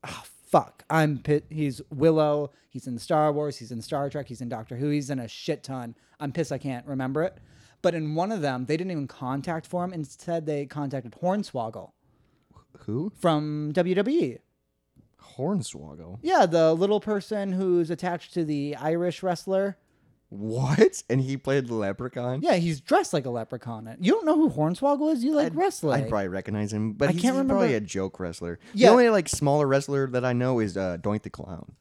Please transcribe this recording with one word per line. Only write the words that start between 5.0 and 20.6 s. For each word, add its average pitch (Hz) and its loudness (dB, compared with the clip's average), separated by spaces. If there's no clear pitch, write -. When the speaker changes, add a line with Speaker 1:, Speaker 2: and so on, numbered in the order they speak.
Speaker 1:
in 135 -4
a 117 -8
shit - -6
ton. 123 -10
I'm 143 -6
pissed 156 -2
I 135 -4
can't 127 -8
remember 135 -2
it. 190 -4
But 175 2
in 156 -2
one 185 0
of 202 -4
them, 127 -2
they 151 0
didn't 185 -4
even 143 -4
contact 139 -6
for 175 -4
him. 180 -6
Instead, 165 -6
they 147 -2
contacted 135 -8
Hornswoggle 139 -4
Speaker 2:
Who? 143 -4
Speaker 1:
from 151 0
W 175 2
W 240 2
E. 123 -2
Speaker 2:
Hornswoggle? 92 -6
Speaker 1:
Yeah, 311 4
the 165 6
little 202 2
person 202 -2
who's 180 2
attached 175 -6
to 170 0
the 147 -2
Irish 165 -2
wrestler. 190 -2
Speaker 2:
What? 123 2